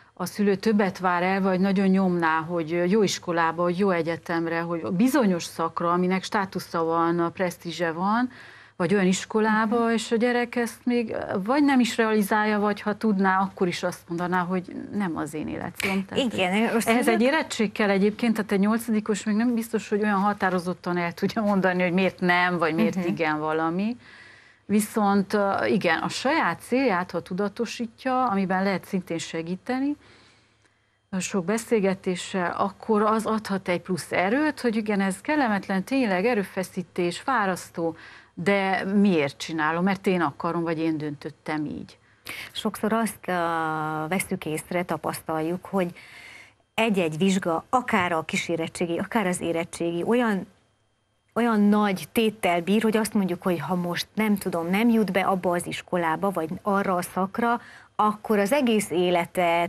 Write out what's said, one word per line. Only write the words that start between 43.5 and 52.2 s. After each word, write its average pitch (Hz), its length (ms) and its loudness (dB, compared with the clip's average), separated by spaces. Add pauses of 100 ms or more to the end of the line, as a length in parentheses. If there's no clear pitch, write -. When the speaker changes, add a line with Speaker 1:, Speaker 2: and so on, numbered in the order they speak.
Speaker 2:
vesszük 185 380 -4
észre, 160 380 -4
tapasztaljuk, 160 840 -4
hogy 185 240 0 (840)
egy-egy 185 440 0
vizsga, 185 520 2
akár 190 420 2
a 160 100 0
kísérettségi, 170 760 -2
akár 202 280 -2
az 180 140 -2
érettségi, 170 640 -4
olyan, 220 400 0 (880)
olyan 220 260 2
nagy 208 520 2
téttel 214 480 2